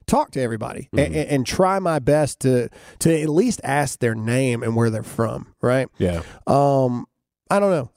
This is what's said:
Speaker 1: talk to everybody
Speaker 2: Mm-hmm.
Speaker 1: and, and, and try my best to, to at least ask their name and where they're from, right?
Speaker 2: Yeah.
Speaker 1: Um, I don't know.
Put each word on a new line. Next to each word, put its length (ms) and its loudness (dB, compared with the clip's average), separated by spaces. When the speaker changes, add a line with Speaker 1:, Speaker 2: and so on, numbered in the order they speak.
Speaker 1:
talk 260 0
to 80 -6
everybody 440 -6
Speaker 2:
Mm-hmm. 60 2
Speaker 1:
and, 160 0
and, 140 -2
and 160 0
try 340 2
my 200 -2
best 420 2
to, 280 2
to 220 2
at 60 -2
least 360 0
ask 360 -2
their 160 0
name 480 -2
and 120 -2
where 160 2
they're 120 -6
from, 580 -6
right? 360 0
Speaker 2:
Yeah. 240 0
Speaker 1:
Um, 640 2
I 100 2
don't 120 2
know. 260 0